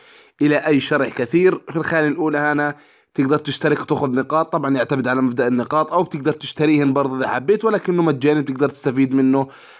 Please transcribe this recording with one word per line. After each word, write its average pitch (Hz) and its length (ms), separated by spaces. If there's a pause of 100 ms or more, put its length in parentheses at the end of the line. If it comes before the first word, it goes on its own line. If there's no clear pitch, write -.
(420)
إلى 147 140
أي 151 240
شرح 139 280
كثير. 175 520 (100)
في 143 60
الخانة 160 300
الأولى 151 320
هنا 147 360 (400)
تقدر 147 240
تشترك 147 420
وتاخذ 135 300
نقاط، 135 380
طبعًا 139 280
يعتمد 127 320
على 127 140
مبدأ 123 260
النقاط، 127 440
أو 175 100
بتقدر 151 300
تشتريهن 147 600
برضه 135 260
إذا 127 100
حبيت، 147 360
ولكنه 185 380
مجاني 151 380
بتقدر 135 280
تستفيد 135 460
منه. 135 340 (320)